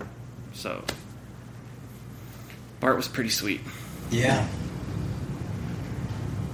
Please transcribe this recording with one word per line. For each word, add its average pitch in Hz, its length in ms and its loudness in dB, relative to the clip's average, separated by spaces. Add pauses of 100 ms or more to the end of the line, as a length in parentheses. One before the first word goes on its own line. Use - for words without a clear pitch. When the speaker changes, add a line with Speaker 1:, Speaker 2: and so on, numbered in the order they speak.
(540)
Speaker 1:
So, - 300 -2 (2000)
Barth 127 160 10
was - 100 2
pretty 113 220 2
sweet. 104 320 4 (480)
Speaker 2:
Yeah. 123 360 8 (2000)